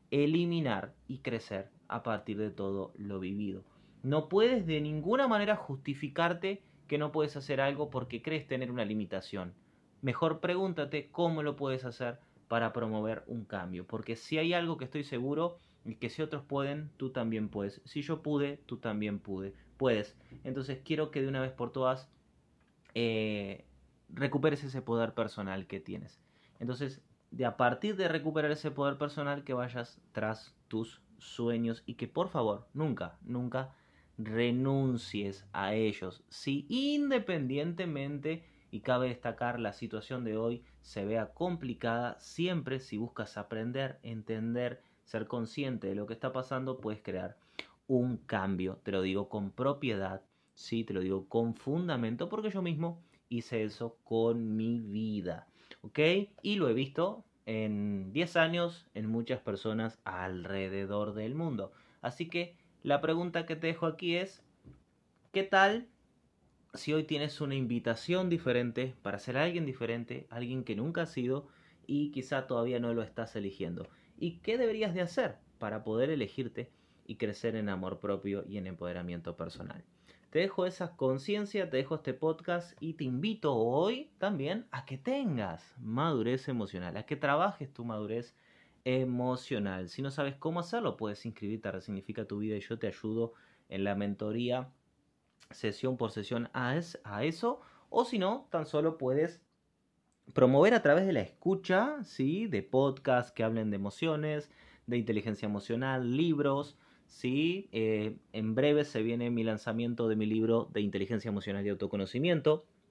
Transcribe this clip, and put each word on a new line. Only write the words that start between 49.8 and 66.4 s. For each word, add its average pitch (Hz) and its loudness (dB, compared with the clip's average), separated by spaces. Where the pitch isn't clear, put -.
sí, 117 -2
te 107 -6
lo 95 0
digo 95 0
con 117 2
fundamento, 143 -2
porque 214 -2
yo 190 -2
mismo 170 -2
hice 117 -2
eso 113 -6
con 113 2
mi 117 2
vida, 104 -4
¿ok? - -4
Y 208 0
lo 151 4
he 113 6
visto 170 0
en 104 -2
diez 165 0
años 170 2
en 110 -4
muchas 117 0
personas 110 -2
alrededor 95 -4
del 110 -4
mundo. 147 -2
Así 165 -6
que 175 -4
la 143 4
pregunta 165 0
que 160 -4
te 160 -4
dejo 165 0
aquí 170 0
es, 185 -4
¿qué 190 2
tal 196 6